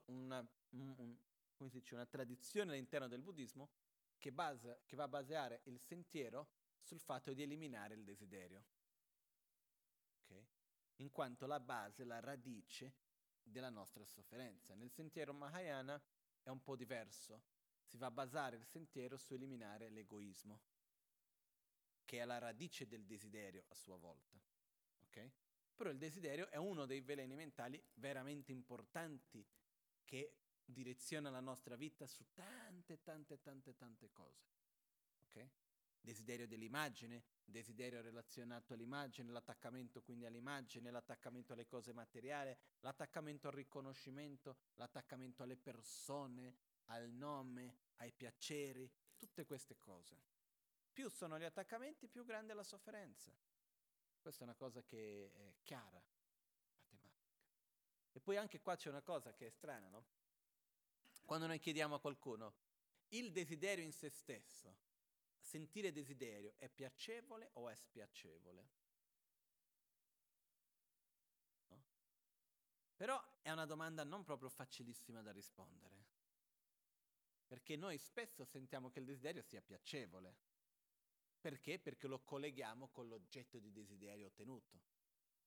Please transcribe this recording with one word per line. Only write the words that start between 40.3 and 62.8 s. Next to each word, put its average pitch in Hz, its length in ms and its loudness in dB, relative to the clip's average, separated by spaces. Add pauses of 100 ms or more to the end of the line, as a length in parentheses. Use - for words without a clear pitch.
l'attaccamento 123 640 -4
alle 117 120 -4
cose 120 280 -4
materiali, 127 640 0 (260)
l'attaccamento 151 680 0
al 139 60 2
riconoscimento, 135 1040 -4 (180)
l'attaccamento 127 680 -4
alle 123 140 -2
persone, 127 1000 -2 (300)
al 117 220 0
nome, 127 680 0 (200)
ai 120 140 -4
piaceri, 131 800 0 (260)
tutte - 280 -4
queste 131 320 -2
cose. 87 440 -12 (720)
Più 254 180 0
sono 156 300 0
gli 165 40 0
attaccamenti, 233 640 0
più 240 160 -6
grande 220 260 0
è 214 40 -2
la 208 80 -2
sofferenza. 190 720 -6 (840)
Questa - 220 -6
è - 20 -4
una 120 120 -2
cosa 123 280 0
che 104 500 -4
è 95 300 -14
chiara, 101 400 -6 (840)
matematica. - 500 -20 (720)
E - 80 -8
poi 196 160 8
anche 202 240 4
qua 180 160 8
c'è - 140 2
una 139 120 2
cosa 127 320 4
che 120 140 -6
è - 20 -4
strana, 117 380 -4
no? 107 180 -8 (1160)
Quando 160 240 6
noi 160 120 6
chiediamo 151 360 8
a 139 60 4
qualcuno, 117 540 0 (540)